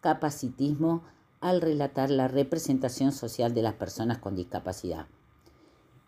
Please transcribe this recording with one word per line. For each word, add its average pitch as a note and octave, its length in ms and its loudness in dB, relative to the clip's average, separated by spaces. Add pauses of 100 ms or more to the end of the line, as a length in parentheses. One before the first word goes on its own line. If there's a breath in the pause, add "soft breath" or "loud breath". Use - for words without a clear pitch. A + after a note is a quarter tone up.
capacitismo D3+ 1000 0 (380 soft breath)
al F3+ 200 2
relatar C#3+ 500 0
la C3 180 4
representación C3+ 840 2
social A#2+ 440 -2
de A2+ 80 2
las A2 120 2
personas A2+ 440 -2
con G2 180 -4
discapacidad. F2 720 -6 (1000 soft breath)